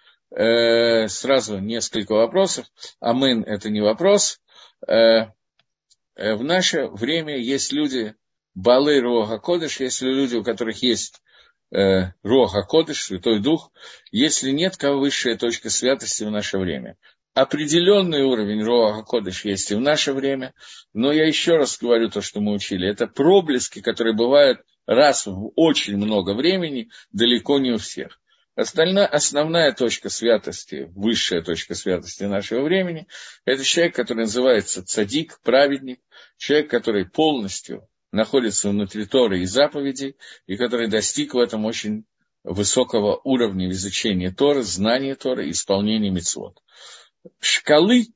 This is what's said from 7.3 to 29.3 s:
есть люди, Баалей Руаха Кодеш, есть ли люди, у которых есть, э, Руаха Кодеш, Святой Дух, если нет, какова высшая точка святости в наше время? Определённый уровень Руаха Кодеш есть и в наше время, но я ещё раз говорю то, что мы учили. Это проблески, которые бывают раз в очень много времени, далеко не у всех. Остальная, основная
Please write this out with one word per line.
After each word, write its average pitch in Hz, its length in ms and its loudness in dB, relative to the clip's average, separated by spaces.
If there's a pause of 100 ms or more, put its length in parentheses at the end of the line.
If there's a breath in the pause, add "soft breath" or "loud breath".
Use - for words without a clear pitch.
есть 131 340 -4
люди, 131 440 -4 (400)
Баалей 131 440 4
Руаха 113 400 0
Кодеш, 165 400 -4
есть 127 240 -4
ли 131 100 0
люди, 131 240 0
у 107 60 -2
которых 110 400 -6
есть, - 380 -2 (500 soft breath)
э, 95 420 2 (100)
Руаха 104 400 2
Кодеш, 160 400 0
Святой 101 380 -2
Дух, 151 300 -2 (400 loud breath)
если 135 400 0
нет, 170 280 -2
какова 139 220 0
высшая 127 360 -2
точка 113 320 -4
святости 120 560 -2
в 107 60 -6
наше 104 280 -4
время? 73 380 -6 (360 soft breath)
Определённый 156 920 2
уровень 107 420 0
Руаха 110 400 2
Кодеш 101 400 -4
есть 98 260 -2
и 104 60 0
в 110 40 0
наше 147 320 0
время, 135 400 -4 (400 loud breath)
но 127 200 0
я 156 140 2
ещё 160 320 2
раз 135 200 0
говорю 117 320 2
то, 101 120 -4
что - 180 -8
мы 104 120 0
учили. 98 360 -2
Это 107 180 -2
проблески, 151 720 2
которые 113 360 -2
бывают 131 460 4 (240)
раз 135 400 4
в 98 280 -10
очень 147 420 2
много 101 380 0
времени, 151 560 -2 (220 loud breath)
далеко 120 480 2
не 127 100 0
у 113 80 0
всех. - 420 -12 (360)
Остальная, 180 500 2
основная 151 640 0